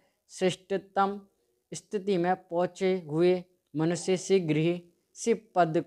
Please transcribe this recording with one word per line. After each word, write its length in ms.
श्रेष्ठतम 920
स्थिति 420
में 200
पहुँचे 640
हुए 440
मनुष्य 400
शीघ्र 400
ही 320
शिव 400
पद 320